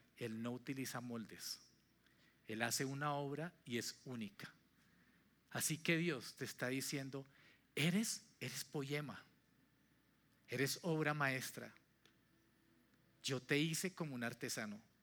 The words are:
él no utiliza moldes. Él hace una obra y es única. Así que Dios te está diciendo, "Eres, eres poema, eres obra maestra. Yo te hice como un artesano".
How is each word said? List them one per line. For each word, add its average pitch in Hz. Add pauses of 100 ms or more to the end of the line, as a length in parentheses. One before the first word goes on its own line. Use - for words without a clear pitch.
(180)
él 113
no 120
utiliza 123
moldes. 117 (880)
Él 110
hace 117
una 139
obra 143 (120)
y 120
es -
única. 117 (1000)
Así 143
que 165
Dios 160
te 135
está -
diciendo, 135 (500)
"Eres, 175 (180)
eres -
poema, 143 (1200)
eres 131
obra 156
maestra. 131 (1500)
Yo 127
te 143
hice 160
como 151
un 120
artesano". 117 (220)